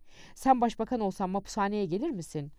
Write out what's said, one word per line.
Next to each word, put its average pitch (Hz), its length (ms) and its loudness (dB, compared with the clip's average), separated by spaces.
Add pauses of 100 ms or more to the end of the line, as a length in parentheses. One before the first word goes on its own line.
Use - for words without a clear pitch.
(360)
Sen 262 260 6
başbakan 233 380 2
olsan 190 300 0
mapushaneye 202 560 0
gelir 202 240 0
misin? 156 500 -6